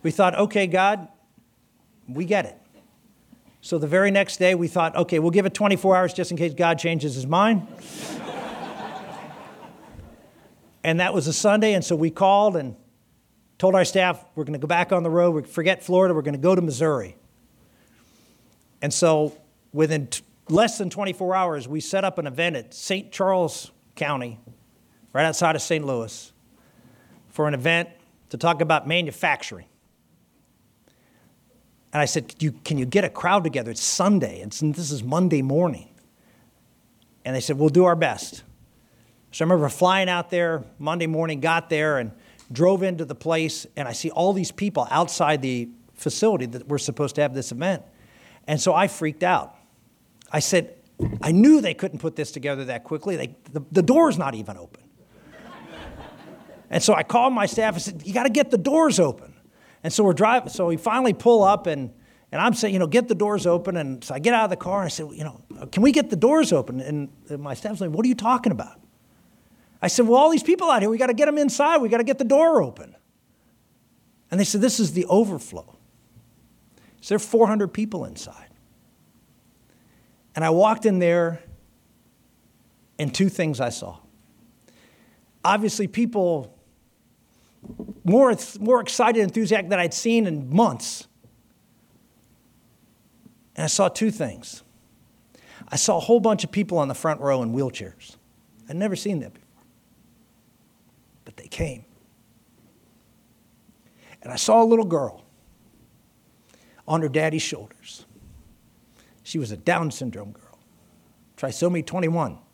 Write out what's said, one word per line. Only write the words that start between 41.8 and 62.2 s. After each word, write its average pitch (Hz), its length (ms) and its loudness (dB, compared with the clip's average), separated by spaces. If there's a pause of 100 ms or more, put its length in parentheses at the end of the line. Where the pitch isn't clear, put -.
and 117 120 -4 (400)
drove 175 320 2
into 175 220 -2
the 135 100 -10
place, 160 500 -2 (120)
and 143 100 -6
I 120 60 -8
see - 180 -6
all 185 220 2
these 185 180 -2
people 185 400 -4
outside 151 500 0
the 123 280 -4 (260)
facility 160 520 0
that 120 200 -12
we're 143 120 -4
supposed - 360 -4
to 147 80 0
have 139 100 0
this 131 200 -8
event. 165 320 -4 (640)
And 151 120 -2
so 180 140 2
I 190 140 4
freaked 156 340 -6
out. 175 320 0 (800)
I 156 80 0
said, - 340 0 (480)
"I 147 80 -2
knew 262 300 8
they 180 140 -2
couldn't 151 260 -8
put 160 160 -6
this 147 160 -8
together 139 320 -6
that 120 180 -8
quickly. 160 320 -6
They, 131 220 -8 (160)
the, 147 180 -6
the 180 120 4
door's 269 360 4
not 139 160 -2
even 104 220 -12
open." - 260 -20 (1900)
And 160 140 -2
so 208 120 4
I 151 100 0
called 247 280 2
my 208 140 0
staff 220 280 0
and 175 80 -8
said, 170 220 -12
"You 196 80 -10
gotta 247 180 2
get 269 200 2
the 233 80 4
doors 285 400 4
open." - 360 -2 (500)
And 160 80 -4
so 220 100 2
we're 190 100 6
driving, 220 360 2
so 180 180 -2
we 165 100 0
finally 226 360 0
pull 233 320 6
up, 196 240 4
and, 139 240 -6 (400)